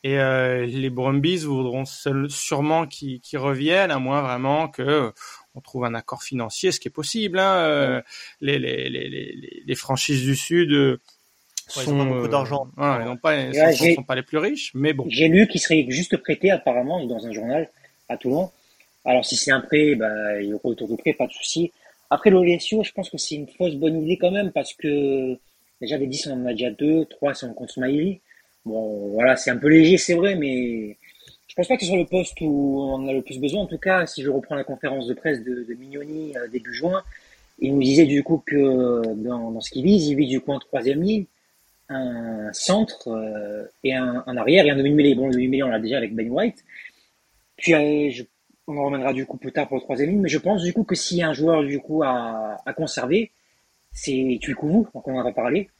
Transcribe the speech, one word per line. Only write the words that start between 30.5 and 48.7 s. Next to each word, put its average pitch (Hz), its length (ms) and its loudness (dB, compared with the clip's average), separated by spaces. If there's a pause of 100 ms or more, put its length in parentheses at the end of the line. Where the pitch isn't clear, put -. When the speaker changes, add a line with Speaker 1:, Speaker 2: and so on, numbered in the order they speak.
Speaker 3:
je - 60 -20
pense 180 140 -2
pas 254 80 2
que - 60 -4
ce 175 60 -4
soit 185 100 2
le 160 80 2
poste 175 340 -2
où 143 400 0
on 135 140 -2
en 135 140 -6
a 135 40 -2
le 135 80 0
plus 131 180 -12
besoin. 143 220 -2
En 190 60 -4
tout 165 100 -10
cas, 185 300 0
si - 160 -12
je 143 80 -2
reprends 135 240 -2
la 139 100 -4
conférence 135 420 -6
de 123 60 -4
presse 123 320 -4
de, 123 200 -6
de 117 100 -12
Mignoni, 143 600 -12
euh, 120 140 -8
début 120 240 -8
juin, 180 300 -2 (560)
il 135 160 0
nous 139 80 4
disait 139 240 6
du 143 160 2
coup 165 240 -2
que 127 560 2 (140)
dans, 117 340 -6
dans 113 100 -8
ce - 80 -12
qu'il 135 160 -6
vise, 180 220 6
il 147 100 0
vise 135 140 2
du 131 100 0
coup 143 120 -6
en 135 60 -4
troisième 139 440 -2
ligne, 202 240 -2 (640)
un 117 600 -8
centre, - 560 0
euh, 107 560 -8 (180)
et 131 120 0
un, 127 320 -2
un 127 100 -6
arrière 147 300 6
et 147 40 6
un 139 60 2
demi-mêlée. 143 380 6
Bon, 131 140 0
le 131 40 0
demi-mêlée, 127 300 2
on 131 60 0
l'a 113 100 0
déjà 110 180 -2
avec 113 180 -4
Ben 113 140 -4
White. 185 340 -2 (920)
Puis, - 160 0
euh, 147 380 2
je, 120 140 -10 (420)
on 147 100 -8